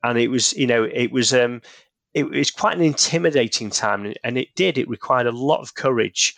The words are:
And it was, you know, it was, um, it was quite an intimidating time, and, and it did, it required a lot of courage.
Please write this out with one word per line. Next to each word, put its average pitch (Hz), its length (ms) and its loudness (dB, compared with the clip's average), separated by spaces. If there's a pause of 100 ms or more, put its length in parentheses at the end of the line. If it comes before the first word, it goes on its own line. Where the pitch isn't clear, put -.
And 120 160 0
it 120 100 2
was, 120 260 0
you 139 120 -2
know, 117 180 4
it 117 260 -2
was, 127 240 0
um, 120 260 2 (540)
it 143 160 0
was 143 200 0
quite - 260 0
an 175 60 0
intimidating 147 880 0
time, 101 360 -2
and, 107 180 -8
and 120 140 -4
it - 160 -6
did, 180 240 0
it 127 100 0
required 123 380 0
a 120 60 0
lot 131 280 0
of - 140 -18
courage. 117 640 0